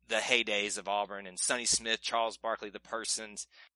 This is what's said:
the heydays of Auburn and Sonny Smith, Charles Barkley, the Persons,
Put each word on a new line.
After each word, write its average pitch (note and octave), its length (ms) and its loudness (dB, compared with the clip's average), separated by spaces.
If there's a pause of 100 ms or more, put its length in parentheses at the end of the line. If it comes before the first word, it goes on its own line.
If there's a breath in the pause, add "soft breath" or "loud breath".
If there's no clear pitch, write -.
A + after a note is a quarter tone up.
the A2+ 100 2
heydays G#2+ 600 2
of G2 100 -6
Auburn G2+ 400 0
and F#2 120 -8
Sonny B2 260 0
Smith, A2+ 360 2
Charles A2+ 360 0
Barkley, A2 320 -4
the G2 100 -10
Persons, A2 680 -6 (280 loud breath)